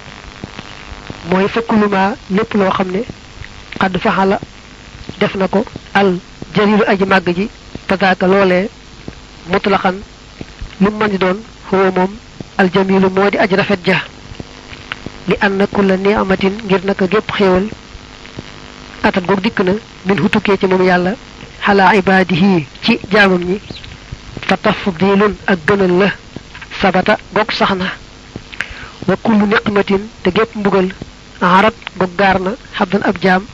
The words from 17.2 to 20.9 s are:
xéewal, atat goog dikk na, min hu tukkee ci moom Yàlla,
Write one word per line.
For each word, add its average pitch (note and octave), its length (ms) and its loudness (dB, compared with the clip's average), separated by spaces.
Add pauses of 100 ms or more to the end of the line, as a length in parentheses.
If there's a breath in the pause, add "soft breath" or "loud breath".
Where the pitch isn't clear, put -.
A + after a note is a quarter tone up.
xéewal, F#3+ 360 2 (1400)
atat F#3+ 220 0
goog F#3+ 160 0
dikk A3+ 200 -2
na, F#3 120 2 (320)
min F#3+ 140 2
hu F3+ 100 2
tukkee G3 280 2
ci F#3+ 100 0
moom F#3 160 2
Yàlla, F3+ 300 2 (540)